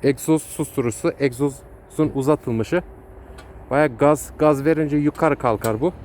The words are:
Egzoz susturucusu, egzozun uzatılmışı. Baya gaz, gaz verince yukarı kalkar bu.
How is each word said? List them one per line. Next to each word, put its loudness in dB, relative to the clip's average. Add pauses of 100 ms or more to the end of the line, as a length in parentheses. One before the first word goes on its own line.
Egzoz 0
susturucusu, -4
egzozun -4
uzatılmışı. 0 (840)
Baya 2
gaz, 2
gaz 2
verince 2
yukarı 2
kalkar 0
bu. 0 (120)